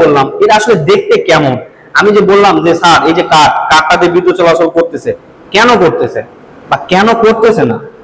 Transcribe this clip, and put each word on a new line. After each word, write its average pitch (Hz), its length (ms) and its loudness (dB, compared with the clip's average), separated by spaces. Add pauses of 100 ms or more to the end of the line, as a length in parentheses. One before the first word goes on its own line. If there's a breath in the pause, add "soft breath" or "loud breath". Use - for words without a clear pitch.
বললাম, 143 240 2 (160)
এটা 214 160 2
আসলে 220 180 0 (140)
দেখতে 208 240 0 (140)
কেমন? 151 260 0 (440 loud breath)
আমি 196 180 2
যে 202 140 4
বললাম 202 240 4 (100)
যে 170 160 0
স্যার 160 280 2
এই 165 100 0
যে 175 140 -2
কাঠ, 151 180 4 (200)
কাঠটা 156 300 2
দিয়ে 180 160 0
বিদ্যুৎ 175 240 0
চলাচল 165 360 2
করতেছে, 165 340 -4 (440)
কেন 226 140 2 (140)
করতেছে 131 380 -2 (480)
বা 143 80 -4 (160)
কেন 190 140 0 (160)
করতেছে 214 480 2
না? 107 80 -6 (260)